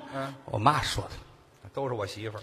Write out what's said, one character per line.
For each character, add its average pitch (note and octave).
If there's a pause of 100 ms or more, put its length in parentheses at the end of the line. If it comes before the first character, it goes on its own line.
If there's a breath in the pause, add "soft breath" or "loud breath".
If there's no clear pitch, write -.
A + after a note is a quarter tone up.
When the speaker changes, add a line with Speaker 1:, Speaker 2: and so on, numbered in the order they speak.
(120)
Speaker 1:
嗯。 C3+ (120)
Speaker 2:
我 A2+
妈 C3+
说 -
的。 - (640)
Speaker 1:
都 C#3
是 B2
我 G#2
媳 G#2
妇 G#2+
儿。 G#2